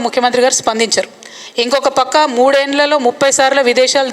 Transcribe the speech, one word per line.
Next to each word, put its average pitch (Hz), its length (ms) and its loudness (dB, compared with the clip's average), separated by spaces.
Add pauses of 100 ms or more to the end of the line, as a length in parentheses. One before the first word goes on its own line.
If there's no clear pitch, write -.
ముఖ్యమంత్రి 247 380 0
గారు 262 180 0
స్పందించరు. 220 480 -2 (540)
ఇంకొక 269 340 0
పక్క 262 180 0 (220)
మూడేండ్లలో 277 580 2 (120)
ముప్పై 277 220 0 (100)
సార్లు 269 220 2 (100)
విదేశాలు 254 400 0